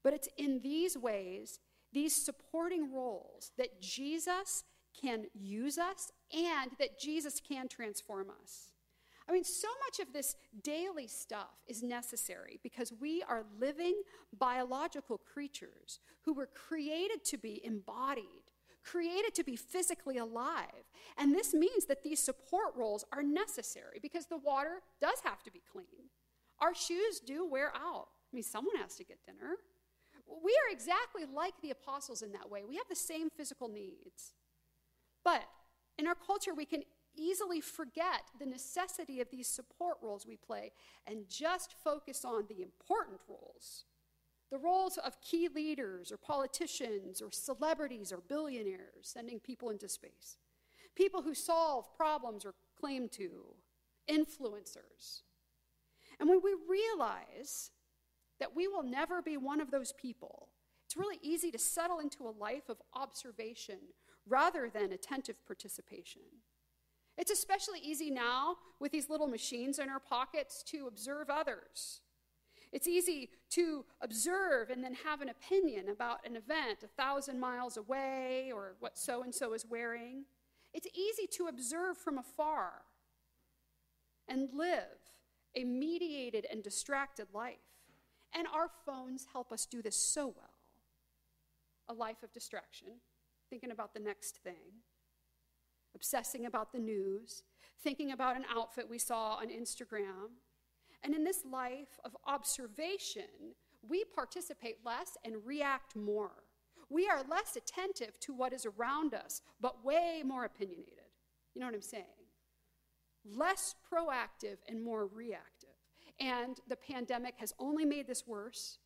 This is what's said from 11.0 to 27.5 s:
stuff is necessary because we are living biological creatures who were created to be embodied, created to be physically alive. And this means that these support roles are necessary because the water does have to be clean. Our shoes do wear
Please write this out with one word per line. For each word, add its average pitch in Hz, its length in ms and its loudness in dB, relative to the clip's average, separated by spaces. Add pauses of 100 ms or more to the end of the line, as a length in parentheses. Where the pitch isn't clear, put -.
stuff - 500 -8 (100)
is 233 160 -6
necessary - 800 -4
because 240 300 -4
we 302 300 0
are 226 240 -2 (120)
living 339 440 2 (360)
biological 254 760 2
creatures - 840 -10 (220)
who 311 120 2
were 262 140 -2
created 320 760 -2
to - 120 -2
be 220 260 -8
embodied, 226 880 -4 (340)
created 349 520 2
to 330 80 2
be 254 100 -2
physically 320 640 0
alive. 233 720 -2 (260)
And 285 160 10
this 370 220 6
means 370 320 6
that 539 160 2
these 302 180 2
support 339 560 2
roles 214 360 2
are 285 100 0
necessary 285 800 0
because 302 240 -4
the 330 100 -4
water 285 460 2 (180)
does 320 240 4
have 220 200 0
to - 80 -14
be 349 100 -20 (100)
clean. - 380 -14 (480)
Our 349 160 6
shoes 370 460 0
do 285 260 -2
wear 277 300 2